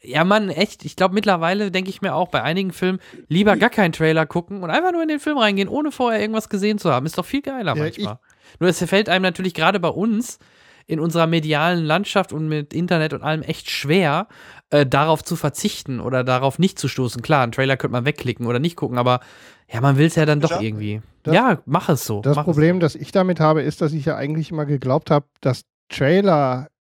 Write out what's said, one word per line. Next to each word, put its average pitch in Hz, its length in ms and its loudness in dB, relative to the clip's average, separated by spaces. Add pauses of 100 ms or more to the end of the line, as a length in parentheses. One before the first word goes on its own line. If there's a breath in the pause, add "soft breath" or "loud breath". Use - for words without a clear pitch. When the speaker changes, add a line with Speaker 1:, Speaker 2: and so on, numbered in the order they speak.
Speaker 1:
Ja, 151 220 0
Mann, 202 260 2
echt, 175 360 -4
ich 160 100 -12
glaub, 185 160 2
mittlerweile 196 600 0
denk 185 180 -2
ich - 120 -12
mir 175 140 -4
auch 175 140 -2
bei 127 120 -2
einigen 175 300 -2
Filmen, 185 280 -2 (280 loud breath)
lieber 196 300 4
gar 208 120 2
keinen 185 220 2
Trailer 160 340 2
gucken 185 380 -8
und 165 60 -8
einfach 339 240 0
nur 339 80 -2
in 320 80 -2
den 294 100 -2
Film 302 180 -2
reingehen, 196 300 2
ohne 294 240 -4
vorher 226 300 -2
irgendwas 220 260 -4
gesehen 208 300 0
zu 170 140 0
haben. 127 140 0
Ist 160 120 -4
doch 165 80 -4
viel 277 160 -4
geiler 233 340 -4
Speaker 2:
Ja, 151 80 -2
Speaker 1:
manchmal. 165 360 -6 (340 soft breath)
Speaker 2:
ich - 80 -20
Speaker 1:
Nur 175 80 4
es 170 160 0
fällt 208 240 0
einem 185 140 2
natürlich 185 300 -4
gerade 180 260 2
bei 170 100 0
uns 220 500 -4 (480 soft breath)
in 160 140 -4
unserer 165 260 2
medialen 160 560 0
Landschaft 185 480 0
und 156 160 -6
mit 151 260 -4
Internet 165 400 0
und - 100 -8
allem 156 180 -2
echt - 280 -8
schwer, 165 580 0 (420 loud breath)
äh, 147 160 4
darauf 151 380 2
zu 175 120 -4
verzichten 139 640 -6
oder 127 240 -2
darauf 127 360 0
nicht 185 200 2
zu 143 80 -4
stoßen. 123 340 -4
Klar, 139 220 2
einen 117 80 -2
Trailer 135 240 0
könnte - 160 -4
man 120 140 -2
wegklicken - 420 -4
oder 120 120 0
nicht 170 180 -2
gucken, 123 200 -4
aber 123 220 2 (500 loud breath)
ja, 117 120 -6
man 139 160 4
will's 165 180 4
ja 156 100 4
dann 151 140 2
doch 156 120 2
Speaker 3:
Ja. 170 100 -2
Speaker 1:
irgendwie. 107 400 -4 (220)
Speaker 2:
Das 156 120 2
Speaker 1:
Ja, 220 300 4
mach 160 240 0
es 147 160 2
so. 107 160 -4
Speaker 2:
das 139 160 2
Speaker 1:
Mach 151 60 -2
es 175 100 0
Speaker 2:
Problem, 160 240 4
Speaker 1:
so. - 20 -2
Speaker 2:
das 160 160 0
ich 151 160 -12
damit 185 300 0
habe, 156 220 4
ist, 147 180 -4
dass 151 100 0
ich 151 140 -4
ja 151 100 0
eigentlich 147 340 -4
immer 156 160 -4
geglaubt 139 460 0
hab, 147 140 2 (160)
dass - 240 -2 (240)
Trailer 143 800 2 (120)